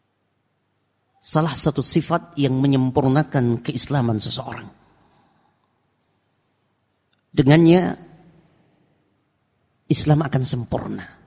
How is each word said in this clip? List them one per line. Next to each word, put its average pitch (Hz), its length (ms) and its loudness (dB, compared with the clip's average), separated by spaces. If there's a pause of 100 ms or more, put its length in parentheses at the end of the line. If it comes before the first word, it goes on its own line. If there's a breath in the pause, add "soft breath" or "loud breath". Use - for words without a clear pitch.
(1200)
salah 156 320 -2
satu 139 320 -2
sifat - 560 -2
yang 131 160 0
menyempurnakan 131 1040 0
keislaman 123 560 -2
seseorang. 117 520 -10 (2500)
Dengannya, 165 720 4 (1800)
Islam 151 400 0
akan 135 240 -2
sempurna. 110 560 -6 (220)